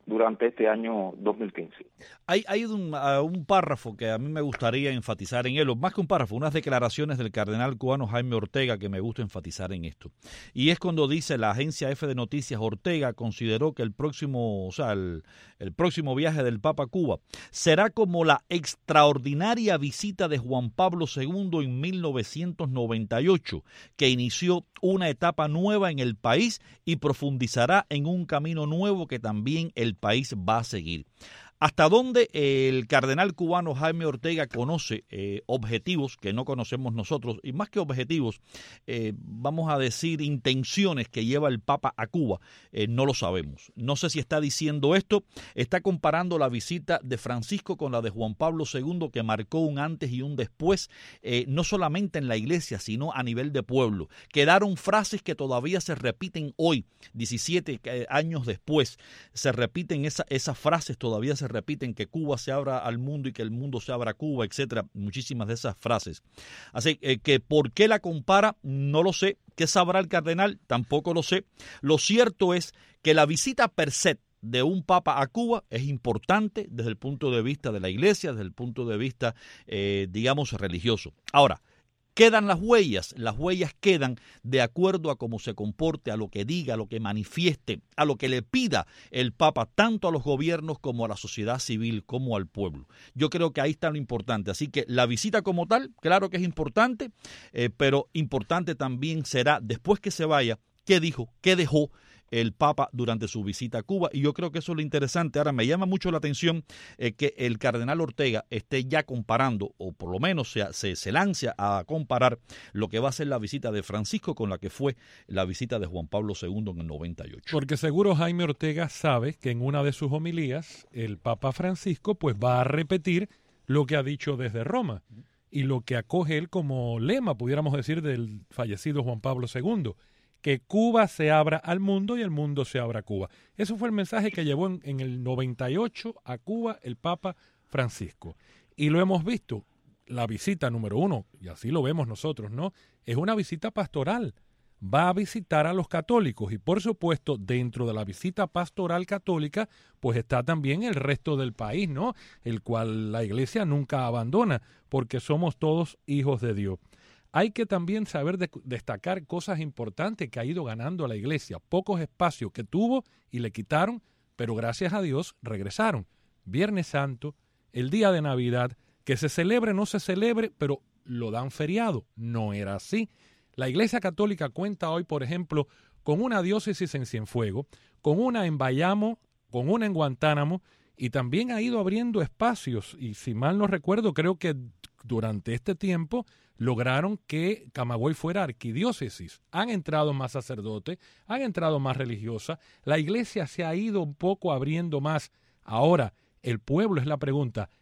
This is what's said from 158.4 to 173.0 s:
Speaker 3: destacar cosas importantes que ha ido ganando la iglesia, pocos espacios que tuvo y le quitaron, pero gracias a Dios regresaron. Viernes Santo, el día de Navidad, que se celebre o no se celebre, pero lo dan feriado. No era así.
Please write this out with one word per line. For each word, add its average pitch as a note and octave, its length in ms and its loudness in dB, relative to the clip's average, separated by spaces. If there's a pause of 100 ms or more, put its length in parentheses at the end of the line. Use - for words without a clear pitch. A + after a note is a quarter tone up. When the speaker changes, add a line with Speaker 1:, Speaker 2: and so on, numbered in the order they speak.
Speaker 3:
destacar C3 640 -6
cosas E3+ 340 -6
importantes D3+ 680 -6
que A#2 100 -8
ha A#2 60 -4
ido E3+ 180 -4
ganando C3 440 -4
la A2+ 80 -4
iglesia, A2+ 440 -4
pocos F#3+ 400 -2
espacios D3+ 520 -2
que A#2 120 -8
tuvo A#3 400 0 (260)
y B2 100 -6
le A2+ 120 -4
quitaron, F#3+ 500 -2 (360)
pero A#2 180 -2
gracias A#2 380 -2
a G#3 80 -2
Dios D#3 400 -4
regresaron. A2 640 -2 (380)
Viernes F3 420 0
Santo, C#3 480 -4 (380)
el B2+ 160 -2
día G3+ 220 6
de E3 100 4
Navidad, B2 560 0 (260)
que - 140 0
se D3+ 100 0
celebre G#3+ 440 2
o - 20 0
no G3+ 120 0
se G#3 140 -2
celebre, G#3+ 580 0
pero C#3+ 240 -2 (220)
lo A#2 260 -6
dan B2 220 -4
feriado. F3 540 -2 (100)
No A2+ 380 -4
era G2+ 220 -4
así. G#3 340 -4 (460)